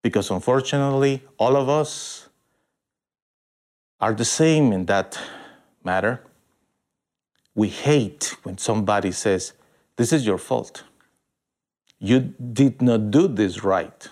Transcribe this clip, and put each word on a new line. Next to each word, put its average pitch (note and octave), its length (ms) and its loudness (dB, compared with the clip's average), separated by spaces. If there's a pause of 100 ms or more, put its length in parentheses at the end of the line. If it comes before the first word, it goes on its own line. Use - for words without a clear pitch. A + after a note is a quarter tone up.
Because G#2 280 -2
unfortunately, C3+ 920 0 (160)
all B2+ 180 2
of C3+ 140 0
us - 580 -4 (1700)
are A2 140 0
the A#2 140 -2
same D#3 480 4
in F#2 100 -2
that G2 340 -2 (640)
matter. F#2+ 380 -2 (1300)
We G#2+ 140 2
hate - 720 -2
when F#2+ 160 -12
somebody G2+ 540 0
says, F#2+ 420 -2 (420)
"This A#2+ 160 0
is C#3 140 0
your G#2+ 100 0
fault. - 480 -8 (1120)
You B2 220 2
did B2+ 600 -2
not A2+ 280 2
do D#3 180 4
this G2+ 360 -2
right." F#2+ 480 -2